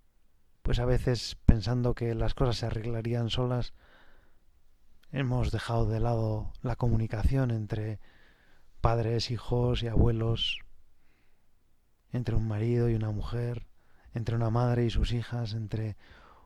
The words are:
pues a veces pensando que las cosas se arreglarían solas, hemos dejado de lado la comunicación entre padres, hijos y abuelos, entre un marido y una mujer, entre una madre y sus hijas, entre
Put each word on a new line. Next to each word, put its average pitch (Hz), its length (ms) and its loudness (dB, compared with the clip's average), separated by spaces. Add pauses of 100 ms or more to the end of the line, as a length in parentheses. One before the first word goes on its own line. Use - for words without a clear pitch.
(640)
pues 120 160 4
a 120 60 2
veces 123 520 2 (100)
pensando 117 480 6
que 117 200 -2
las 113 200 0
cosas 123 240 0
se 113 80 -4
arreglarían 113 640 -4
solas, 123 440 -2 (1400)
hemos 127 400 0
dejado 117 380 0
de 110 100 -2
lado 113 540 -2 (100)
la 117 140 -2
comunicación 117 760 2
entre 107 480 -4 (840)
padres, 117 520 0
hijos 120 500 0
y 117 60 -4
abuelos, 113 720 2 (1500)
entre 117 240 -2
un 110 100 2
marido 117 420 0
y 117 60 2
una 107 160 -2
mujer, 117 560 -6 (480)
entre 113 220 -2
una 117 140 0
madre 120 340 2
y 113 60 0
sus - 220 2
hijas, 117 420 -4
entre 107 420 -6 (500)